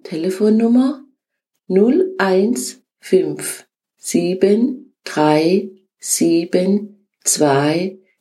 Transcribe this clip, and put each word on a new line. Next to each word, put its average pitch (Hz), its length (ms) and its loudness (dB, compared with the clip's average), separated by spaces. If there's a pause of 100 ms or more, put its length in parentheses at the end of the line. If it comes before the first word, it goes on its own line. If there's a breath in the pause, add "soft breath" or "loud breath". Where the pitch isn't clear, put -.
Telefonnummer 220 1000 0 (640)
null 240 500 0
eins 196 680 -2 (160)
fünf - 680 -2 (300)
sieben 190 1000 0 (120)
drei 156 640 2 (280)
sieben 180 1080 -2 (160)
zwei 151 760 0 (240 soft breath)